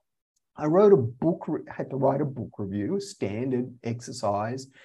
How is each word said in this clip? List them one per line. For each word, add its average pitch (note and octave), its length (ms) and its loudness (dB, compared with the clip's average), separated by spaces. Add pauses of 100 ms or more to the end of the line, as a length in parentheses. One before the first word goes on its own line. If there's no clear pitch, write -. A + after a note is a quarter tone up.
(560)
I D3 100 -4
wrote G3 280 8
a E3+ 40 10
book, C#3 500 0
re-, D#3 200 -4
had - 240 -10
to C3 60 -4
write C#3 240 2
a D3 40 0
book A#2 320 -6
review, G2+ 380 -4
a G3+ 60 -2
standard B2 680 -4 (120)
exercise. A#2 840 -4 (180)